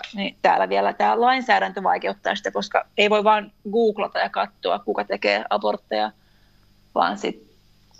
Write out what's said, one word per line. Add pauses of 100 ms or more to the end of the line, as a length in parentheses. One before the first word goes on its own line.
(140)
niin
täällä
vielä
tää
lainsäädäntö
vaikeuttaa
sitä,
koska (120)
ei
voi
vaan (200)
googlata
ja
katsoa,
kuka
tekee
abortteja, (800)
vaan
sit (580)